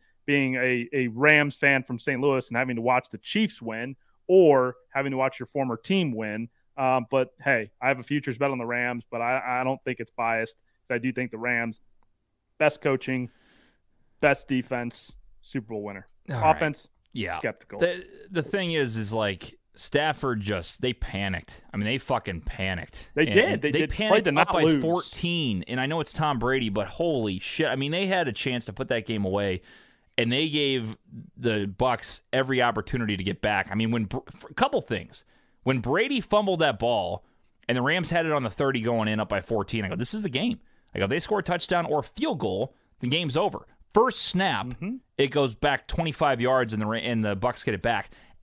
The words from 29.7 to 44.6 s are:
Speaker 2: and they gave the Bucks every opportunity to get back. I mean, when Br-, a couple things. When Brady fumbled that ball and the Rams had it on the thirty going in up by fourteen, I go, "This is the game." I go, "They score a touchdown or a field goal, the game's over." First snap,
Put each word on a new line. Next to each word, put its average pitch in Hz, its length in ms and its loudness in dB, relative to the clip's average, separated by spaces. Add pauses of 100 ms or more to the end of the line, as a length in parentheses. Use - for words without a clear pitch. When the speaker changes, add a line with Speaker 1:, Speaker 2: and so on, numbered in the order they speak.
Speaker 2:
and 120 160 2
they 147 180 0
gave 135 460 -2 (400)
the 110 300 0
Bucks 117 560 -2 (100)
every 131 300 2
opportunity 117 560 0
to 90 60 -4
get 95 180 -4
back. 101 300 0
I 98 40 -4
mean, 113 140 0
when 117 160 0
Br-, 120 120 -6 (320)
a - 40 -18
couple 262 280 2
things. - 420 -8 (400)
When 131 160 2
Brady 214 420 0
fumbled 202 380 2
that 139 180 2
ball 98 460 0 (440)
and 123 100 2
the 123 40 0
Rams 160 300 0
had 170 160 2
it 156 40 0
on 143 120 2
the 113 80 -2
thirty 135 300 2
going 113 260 0
in 107 120 0
up 101 100 -2
by 98 120 0
fourteen, 107 440 -2
I 92 40 -2
go, 87 60 -4
"This 110 180 -2
is 220 80 -6
the 196 80 -4
game." 175 300 -2 (340)
I 95 60 -4
go, 98 80 2
"They 143 120 0
score 208 200 -2
a - 40 -4
touchdown 175 440 0
or 147 120 2
a - 40 -2
field 247 340 -4
goal, 101 380 -2 (240)
the 123 80 -4
game's 147 300 0
over." 190 280 -2 (260)
First 233 320 4
snap, 156 440 0